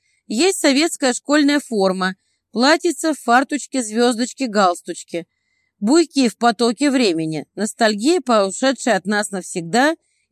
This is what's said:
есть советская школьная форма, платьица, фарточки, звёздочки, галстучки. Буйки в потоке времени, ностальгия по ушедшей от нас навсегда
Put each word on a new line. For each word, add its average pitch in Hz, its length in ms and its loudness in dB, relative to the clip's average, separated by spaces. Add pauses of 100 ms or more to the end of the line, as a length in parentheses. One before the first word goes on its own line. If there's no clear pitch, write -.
(260)
есть 311 320 0
советская 285 540 0
школьная 285 480 0
форма, 190 560 -2 (340)
платьица, 302 640 0
фарточки, 262 680 -2
звёздочки, 240 680 -2
галстучки. 180 800 -2 (500)
Буйки 269 500 2
в - 100 -10
потоке 240 520 0
времени, 160 640 -2
ностальгия 220 640 0
по 220 260 2
ушедшей 240 480 -2
от 185 120 -4
нас 208 240 -2
навсегда 196 640 -2 (380)